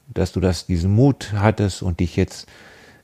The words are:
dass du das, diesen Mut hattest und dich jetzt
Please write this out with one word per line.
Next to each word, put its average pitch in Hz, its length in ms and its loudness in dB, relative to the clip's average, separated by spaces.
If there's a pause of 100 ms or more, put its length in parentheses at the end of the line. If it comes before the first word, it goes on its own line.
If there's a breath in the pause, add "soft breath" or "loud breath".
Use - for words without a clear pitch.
(140)
dass 90 180 -2
du - 80 -4
das, 90 260 0
diesen 92 300 0
Mut 135 400 2
hattest 104 460 0
und 92 180 -4
dich 90 160 -2
jetzt - 320 -4 (560 loud breath)